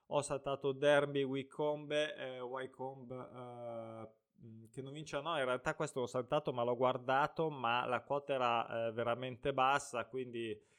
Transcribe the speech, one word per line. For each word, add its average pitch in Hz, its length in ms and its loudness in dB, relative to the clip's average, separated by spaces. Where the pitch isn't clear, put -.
Ho 143 120 2
saltato 139 500 -2
Derby, 143 520 4
Wycombe, 147 920 -2
eh, 127 260 -8
Wycombe, 131 760 -8
eh, 117 920 -10
mm, 113 280 -18
che 135 100 -10
non 135 120 -10
vince, 151 280 -6
no, 160 160 -2
in 135 80 2
realtà 127 300 0
questo 147 240 -4
l'ho 120 80 0
saltato, 143 460 0
ma 123 100 0
l'ho 120 120 2
guardato, 131 760 2
ma 120 360 2
la 120 160 0
quota 143 320 -2
era, 117 540 2
eh, 113 40 -2
veramente 120 640 0
bassa, 131 520 2
quindi 117 520 -4